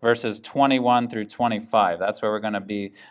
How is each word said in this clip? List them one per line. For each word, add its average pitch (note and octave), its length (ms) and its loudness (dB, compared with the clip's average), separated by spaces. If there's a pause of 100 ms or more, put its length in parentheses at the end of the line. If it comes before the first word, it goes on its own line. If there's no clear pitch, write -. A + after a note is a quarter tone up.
verses A#2 400 0
twenty-one B2 680 2
through G#2+ 180 -6
twenty-five. G#2+ 720 0
That's G2 240 -2
where G#2+ 80 0
we're G#2+ 100 -2
gonna G#2+ 200 -4
be, G2 320 -8 (180)